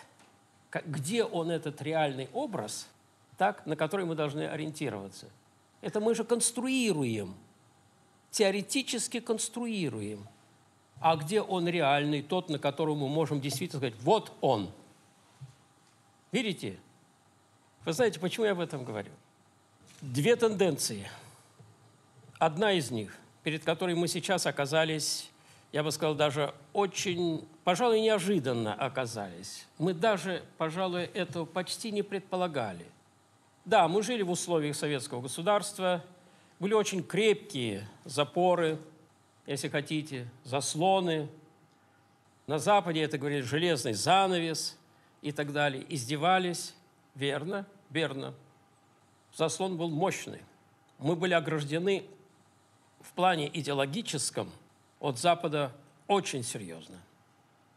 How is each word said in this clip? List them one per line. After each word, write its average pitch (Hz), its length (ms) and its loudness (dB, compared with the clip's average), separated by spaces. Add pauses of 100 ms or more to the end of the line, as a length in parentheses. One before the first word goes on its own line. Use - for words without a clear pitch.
(720)
Ка-, 160 160 -6
где 160 360 0
он, 170 280 0
этот 156 320 -4
реальный 143 500 0
образ, 196 560 -6 (480)
так, 202 300 0
на 151 80 0
который 170 320 0
мы 165 80 -2
должны 151 320 -2
ориентироваться? 135 840 -6 (520)
Это 175 180 -2
мы 220 160 2
же 226 80 -2
конструируем, 208 1120 0 (960)
теоретически 208 880 0
конструируем. 151 1080 -4 (720)
А 165 160 6
где 165 260 0
он 175 260 0
реальный, 147 540 4
тот, 180 280 -2
на 143 100 0
котором 151 400 0
мы 139 80 0
можем 151 320 2
действительно 143 400 -4
сказать: 113 220 -4
"Вот 202 300 4 (100)
он"? 104 300 2 (1600)
Видите? 175 460 -2 (1080)
Вы 165 100 0
знаете, 190 260 2
почему 185 260 0
я 202 60 4
об 175 80 0
этом 147 260 -4
говорю? 107 260 -6 (920)
Две 147 340 2
тенденции. 180 760 0 (1300)
Одна 170 360 2
из 135 180 0
них, 107 260 -6 (240)
перед 156 220 -4
которой 170 320 0
мы 170 120 2
сейчас 180 380 0
оказались, 151 800 0 (440)
я 151 100 0
бы 151 100 0
сказал, 156 220 0
даже 147 400 2 (200)
очень, 175 720 0 (160)
пожалуй, 233 380 4
неожиданно 165 720 2
оказались. 113 920 -6 (140)
Мы 175 160 0
даже, 180 480 0 (160)
пожалуй, 175 460 -2
этого 175 400 -4
почти 185 460 -6
не 202 120 0
предполагали. 170 800 -4 (800)
Да, 185 220 6
мы 196 160 2
жили 226 180 0
в 180 80 0
условиях 160 460 0
советского 135 460 -4
государства, 180 840 0 (560)
были 202 140 0
очень 202 300 2
крепкие 127 840 0 (160)
запоры, 160 720 2 (720)
если 139 220 -4
хотите, 143 600 -4 (140)
заслоны. 160 840 0 (1200)
На 147 140 -2
Западе 175 420 4
это, 151 160 -2
говорили, 143 240 -2
железный 139 520 0
занавес 165 840 2 (460)
и 147 80 -4
так 147 200 -4
далее. 143 380 0
Издевались. 160 840 0 (380)
Верно, 147 520 -4 (240)
верно. 135 440 -4 (1000)
Заслон 180 400 0
был 170 140 -2
мощный. 151 500 0 (580)
Мы 160 200 2
были 180 160 2
ограждены 160 720 2 (960)
в - 100 -20
плане 175 420 2
идеологическом 139 960 -2 (520)
от 127 180 -2
Запада 151 540 2 (340)
очень 180 340 2
серьезно. 87 540 -10 (800)